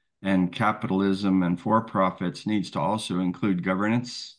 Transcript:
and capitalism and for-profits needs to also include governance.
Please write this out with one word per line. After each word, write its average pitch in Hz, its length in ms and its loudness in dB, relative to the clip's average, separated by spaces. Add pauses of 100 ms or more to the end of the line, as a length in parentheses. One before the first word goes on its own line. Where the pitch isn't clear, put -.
(220)
and 92 300 2
capitalism 98 920 2
and 87 140 2
for-profits 98 880 0
needs 104 260 -2
to - 80 -4
also 95 400 -2
include 90 440 0
governance. 104 760 -2